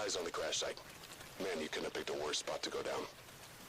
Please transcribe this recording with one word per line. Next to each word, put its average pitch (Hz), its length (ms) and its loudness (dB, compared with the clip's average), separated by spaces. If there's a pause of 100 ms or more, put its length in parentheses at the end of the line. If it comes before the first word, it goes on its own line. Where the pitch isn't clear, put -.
eyes 95 140 4
on 87 80 4
the 85 60 2
crash 82 240 2
site. - 260 2 (580)
Man, 92 240 2
you 78 60 0
couldn't - 140 2
have 80 80 0
picked 76 240 0
a 71 80 2
worse 73 160 4
spot 73 220 0
to - 80 0
go - 140 0
down. - 200 2 (640)